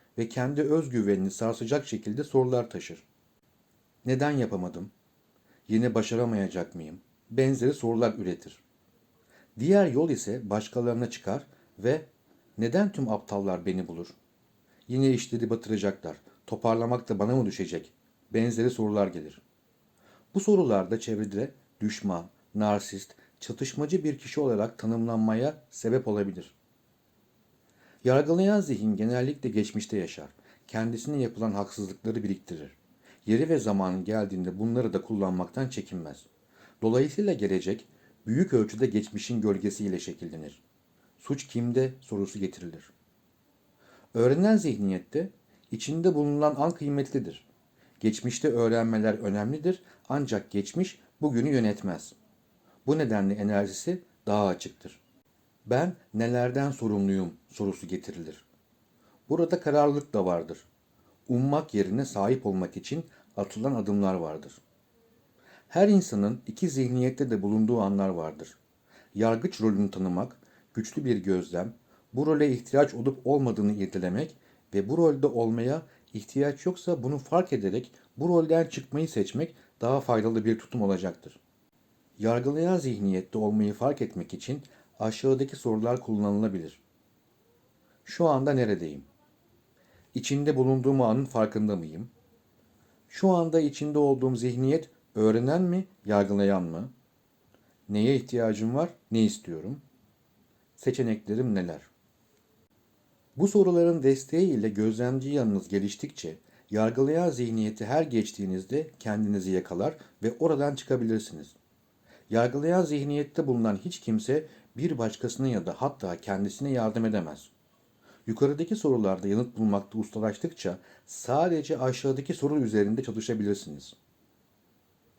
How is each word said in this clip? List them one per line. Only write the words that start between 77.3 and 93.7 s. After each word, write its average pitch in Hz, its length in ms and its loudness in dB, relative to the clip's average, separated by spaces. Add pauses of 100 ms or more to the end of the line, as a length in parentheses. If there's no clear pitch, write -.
ederek 107 400 -2 (240)
bu 151 120 -2
rolden 165 380 4
çıkmayı 156 420 -6
seçmek 123 460 -4 (260)
daha 131 200 2
faydalı 113 440 2
bir 113 140 2
tutum - 240 -6
olacaktır. 95 580 -4 (800)
Yargılayan 139 580 2
zihniyette 101 640 -2
olmayı 104 360 2
fark 135 280 -2
etmek - 320 -6
için 139 280 -8 (360)
aşağıdaki 131 580 0
sorular 117 440 0
kullanılabilir. 101 800 -2 (1200)
"Şu - 240 2
anda 139 240 2
neredeyim? 85 520 0 (1080)
İçinde 139 420 0
bulunduğum 131 460 4
anın 120 220 4
farkında 107 520 0
mıyım? 82 320 -10 (1000)
Şu - 220 2
anda 165 300 4
içinde 147 380 0